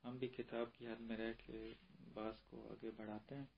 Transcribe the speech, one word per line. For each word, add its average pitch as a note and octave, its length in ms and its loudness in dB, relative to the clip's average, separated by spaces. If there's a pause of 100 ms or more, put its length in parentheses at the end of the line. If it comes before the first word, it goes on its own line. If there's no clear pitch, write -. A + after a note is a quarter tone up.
ہم B2 120 0
بھی B2+ 120 6
کتاب A#2 440 4
کی A#2 160 -4
حد A2+ 120 0
میں A2+ 160 2
رہ A2+ 160 4 (140)
کے A2 280 -2 (400)
بعض A2 200 2 (160)
کو A2+ 200 -6
آگے A2 260 -2
بڑھاتے G#2+ 400 -2
ہیں C#3 80 -2 (140)